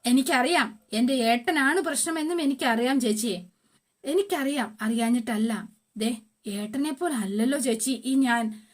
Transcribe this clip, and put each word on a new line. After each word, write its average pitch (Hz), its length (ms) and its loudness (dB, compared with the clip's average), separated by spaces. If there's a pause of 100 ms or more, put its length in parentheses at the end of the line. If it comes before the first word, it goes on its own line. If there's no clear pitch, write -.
"എനിക്കറിയാം, 254 720 2 (140)
എന്റെ 247 200 2
ഏട്ടനാണ് 269 680 2
പ്രശ്നമെന്നും 330 600 -2
എനിക്കറിയാം 262 580 2
ചേച്ചി. 214 400 0 (640)
എനിക്കറിയാം, 285 760 -2
അറിയാഞ്ഞിട്ടല്ല. 226 880 0 (280)
ദേ, 220 200 -2 (300)
ഏട്ടനെ 220 440 -4
പോലെ 311 240 -4
അല്ലല്ലോ 220 440 0
ചേച്ചി 233 460 -2
ഈ 262 100 0
ഞാൻ. 233 380 2 (200)